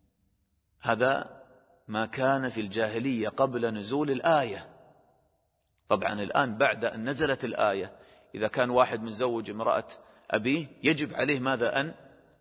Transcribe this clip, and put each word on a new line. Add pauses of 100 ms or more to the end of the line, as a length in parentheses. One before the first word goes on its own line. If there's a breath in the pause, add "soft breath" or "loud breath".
(800)
هذا (440)
ما
كان
في
الجاهلية
قبل
نزول
الآية. (1200)
طبعا
الآن
بعد
أن
نزلت
الآية، (400 loud breath)
إذا
كان
واحد
متزوج
امرأة (440 soft breath)
أبيه (160)
يجب
عليه
ماذا؟
أن (480)